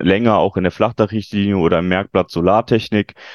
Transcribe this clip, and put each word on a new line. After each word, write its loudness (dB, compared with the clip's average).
länger 2
auch 0
in -2
der -2
Flachdachrichtlinie -2
oder 2
im -2
Merkblatt -2
Solartechnik, 0